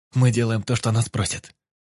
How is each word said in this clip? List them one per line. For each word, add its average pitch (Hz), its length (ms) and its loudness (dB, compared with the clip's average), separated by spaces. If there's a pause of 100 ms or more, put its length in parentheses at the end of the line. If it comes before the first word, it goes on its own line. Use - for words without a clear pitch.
(140)
мы 127 160 4
делаем 113 320 0
то, 123 120 -2
что 117 160 -2
нас 117 180 0
просят. - 460 -6 (340)